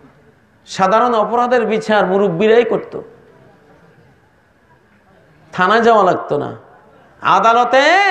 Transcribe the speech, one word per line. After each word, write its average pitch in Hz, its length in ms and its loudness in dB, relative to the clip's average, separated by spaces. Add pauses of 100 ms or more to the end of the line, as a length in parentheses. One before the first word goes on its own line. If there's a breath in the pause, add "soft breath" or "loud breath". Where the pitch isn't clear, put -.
(640)
সাধারণ 220 500 0
অপরাধের 233 500 -2
বিচার 208 400 -2
মুরব্বীরাই 202 580 2
করত, - 360 -6 (2500)
থানায় 196 300 0
যাওয়া 220 220 4
লাগতো 165 340 -2
না, 120 180 -8 (640)
আদালতে 233 600 2 (300)